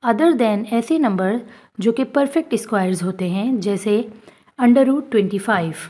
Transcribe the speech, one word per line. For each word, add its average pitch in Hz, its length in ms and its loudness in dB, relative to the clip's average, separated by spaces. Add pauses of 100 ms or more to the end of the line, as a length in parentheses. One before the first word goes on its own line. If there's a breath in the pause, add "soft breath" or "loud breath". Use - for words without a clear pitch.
other 254 300 4
than 220 380 0
ऐसे 233 260 0
नंबर 202 420 0 (400 loud breath)
जो 202 120 2
कि 262 140 0
परफेक्ट 277 480 -2
स्क्वायर्स 185 480 -2
होते 185 280 -4
हैं, 214 300 -2
जैसे 208 500 -2 (480 loud breath)
under 240 280 6
root 277 240 0
twenty 202 300 0
five 175 500 -2